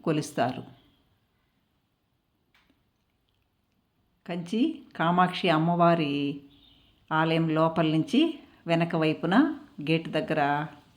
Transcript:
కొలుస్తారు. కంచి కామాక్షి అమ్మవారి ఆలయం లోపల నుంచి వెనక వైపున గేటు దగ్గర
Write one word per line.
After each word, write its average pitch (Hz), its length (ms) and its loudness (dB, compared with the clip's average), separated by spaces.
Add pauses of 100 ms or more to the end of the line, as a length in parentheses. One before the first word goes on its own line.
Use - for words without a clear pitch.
కొలుస్తారు. 151 600 -4 (3750)
కంచి 214 520 -2 (160)
కామాక్షి 180 540 2
అమ్మవారి 160 920 2 (680)
ఆలయం 160 380 0
లోపల 160 380 0
నుంచి 190 520 0 (280)
వెనక 170 280 0
వైపున 170 600 2 (260)
గేటు 160 280 -2
దగ్గర 151 580 -2 (300)